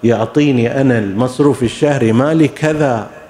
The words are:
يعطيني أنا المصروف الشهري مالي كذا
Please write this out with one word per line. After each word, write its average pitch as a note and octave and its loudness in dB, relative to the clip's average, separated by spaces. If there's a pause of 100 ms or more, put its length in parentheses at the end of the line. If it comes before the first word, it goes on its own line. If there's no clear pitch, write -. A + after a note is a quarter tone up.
يعطيني A#2+ 2
أنا B2+ 2
المصروف B2 0
الشهري B2+ 0
مالي D3 2
كذا D3 -2 (220)